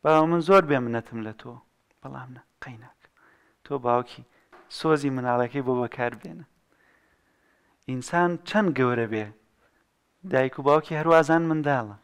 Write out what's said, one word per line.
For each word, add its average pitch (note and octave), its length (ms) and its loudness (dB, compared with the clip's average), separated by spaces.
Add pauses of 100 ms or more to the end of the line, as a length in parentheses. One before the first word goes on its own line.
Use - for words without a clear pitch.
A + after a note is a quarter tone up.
"باوە D#3 220 6
من E3+ 140 2
زۆر F#3 240 6
بێ C#3+ 140 0
منەتم A#2 460 -6
لە A2 100 -12
تۆ." A#2+ 200 -20 (480)
بەڵام C3 300 -16
نە، B2+ 100 -20 (180)
قەیناک. A2+ 400 -20 (640)
تۆ - 140 -10
باوکی A#2+ 440 -2 (460)
سۆزی D3+ 420 0
مناڵەکەی B2 560 -2
بۆ C3 120 0
بەکار A#2+ 360 -4
بێنە. E2+ 320 -18 (1400)
ئینسان F3 420 -2 (180)
چەند G#3 260 0
گەورە B2 380 0
بێ، A2 140 -6 (1000)
دایک C3 320 0
و C#3+ 60 -10
باوکی D3+ 380 2
هەروازان E3 460 4
منداڵە. C#3+ 580 -2